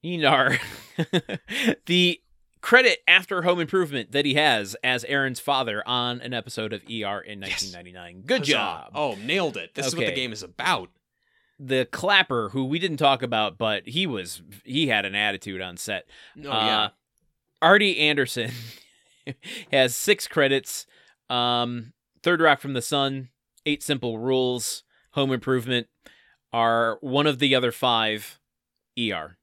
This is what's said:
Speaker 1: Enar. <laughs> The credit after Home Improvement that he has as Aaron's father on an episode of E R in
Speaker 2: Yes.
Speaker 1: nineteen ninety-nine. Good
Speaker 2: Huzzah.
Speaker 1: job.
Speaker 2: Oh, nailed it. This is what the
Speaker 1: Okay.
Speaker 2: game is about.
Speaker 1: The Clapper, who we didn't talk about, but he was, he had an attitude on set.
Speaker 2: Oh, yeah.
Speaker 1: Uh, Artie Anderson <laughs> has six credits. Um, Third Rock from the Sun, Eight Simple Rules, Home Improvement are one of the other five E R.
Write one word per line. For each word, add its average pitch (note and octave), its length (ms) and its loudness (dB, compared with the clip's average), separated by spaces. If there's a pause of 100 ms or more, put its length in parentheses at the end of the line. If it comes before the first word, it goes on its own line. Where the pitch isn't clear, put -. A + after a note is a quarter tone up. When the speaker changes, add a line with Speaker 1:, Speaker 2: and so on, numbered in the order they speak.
Speaker 1:
Enar. C#3+ 540 2 (380)
<laughs> D#3+ 420 -2 (480)
The F3 340 2 (420)
credit B3 440 6
after F3+ 360 4
Home F3 180 2
Improvement C#3+ 520 -2
that C#3+ 120 0
he C3+ 100 0
has A#2 480 2
as B2+ 220 0
Aaron's C3+ 360 -2
father B2 460 -2
on B2 360 -4
an B2 120 -10
episode A2+ 380 -6
of G#2 160 -8
E A2 160 -8
R G2+ 160 -4
in G2+ 220 -14
Speaker 2:
Yes. F#2+ 80 -10
Speaker 1:
nineteen F#2+ 220 -6
ninety-nine. F2+ 540 -18
Good A#3+ 140 0
Speaker 2:
Huzzah. C#3+ 120 0
Speaker 1:
job. F2 420 -4
Speaker 2:
Oh, C#3 280 -4
nailed D3 340 -2
it. E2+ 180 -14
This C#3 120 -4
is C3 80 -2
what E3 60 -4
the A2 120 0
Speaker 1:
Okay. E2+ 40 -6
Speaker 2:
game B2+ 160 -6
is G#2 100 -14
about. A#2 460 -6 (720)
Speaker 1:
The C3 320 0
Clapper, F3 600 2
who C3+ 140 -2
we C#3+ 140 -2
didn't E3 200 -2
talk C#3 240 4
about, A2 360 -2
but G#2+ 300 -2
he E3+ 180 -2
was, F#2 360 -8 (220)
he C#3+ 240 -2
had G#2+ 180 2
an F#2+ 80 -6
attitude G2+ 480 -2
on F2 140 -12
set. G2 300 -8 (320)
Speaker 2:
Oh, D3+ 40 -18
yeah. A2 420 0
Speaker 1:
Uh, G#2 40 -4 (720)
Artie G3 360 6
Anderson C#3 520 0 (600)
<laughs> - 640 -12
has C3 220 4
six - 340 -2
credits. C3+ 580 0 (440)
Um, A#2+ 640 -2 (280)
Third F3 200 2
Rock D3+ 180 6
from C#3+ 140 -6
the A#2+ 80 -2
Sun, C3+ 480 -2 (340)
Eight D3 180 -2
Simple A#2+ 360 -4
Rules, B2+ 640 -2 (300)
Home C#3 200 0
Improvement B2 540 0 (680)
are A#2 480 2
one C#3 260 2
of C#3 120 0
the C3+ 160 4
other B2 180 2
five A2 680 0 (600)
E A2+ 140 -2
R. E2+ 300 -10